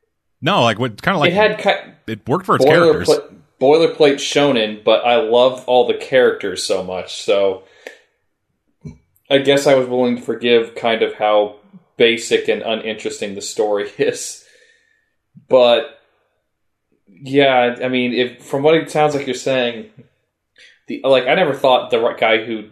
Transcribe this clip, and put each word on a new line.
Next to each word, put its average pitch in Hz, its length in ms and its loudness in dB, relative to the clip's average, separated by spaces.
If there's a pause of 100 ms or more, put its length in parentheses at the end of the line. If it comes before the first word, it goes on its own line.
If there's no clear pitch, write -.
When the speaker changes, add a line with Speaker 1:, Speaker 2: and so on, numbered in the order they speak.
(400)
Speaker 1:
No, 165 220 0
like, 113 160 0
what, 120 240 -6
kinda 190 160 -2
like, 170 140 2
Speaker 2:
It - 20 -4
had 214 240 2
ki-, - 540 -6
Speaker 1:
it 107 160 -10
worked 170 180 -2
for 202 80 2
its 127 100 2
Speaker 2:
boilerpla-, 160 420 4
Speaker 1:
characters. 156 40 4 (500)
Speaker 2:
boilerplate 151 560 4
shonen, 117 680 -2
but 110 200 2
I 120 120 2
loved 120 500 2
all 123 200 2
the 113 80 0
characters 107 680 0
so 95 200 -4
much, 90 380 -10
so 98 420 -2 (1700)
I 139 80 4
guess 139 280 0
I 139 80 6
was 127 140 2
willing 123 280 0
to 120 60 -14
forgive 117 540 0
kind 113 260 -2
of 107 120 -2
how 104 420 0 (400)
basic 117 520 0
and 104 140 -2
uninteresting 107 720 -8
the 98 80 -12
story 104 520 -4
<laughs> - 40 -12
is. - 460 -6 (1040)
But, 120 500 4 (1120)
yeah, 131 720 0
I 127 60 -4
mean, 123 240 -2
if, 123 320 -4
from 139 180 -6
what 156 120 4
it 160 160 -2
sounds 151 260 0
like 139 100 -8
you're 127 80 -4
saying, 120 560 -4 (960)
the, - 180 -10
like, 131 220 2
I 143 80 0
never 165 200 0
thought 127 360 0
the 120 80 0
ri-, 117 200 -2
guy 113 260 0
who 110 280 -10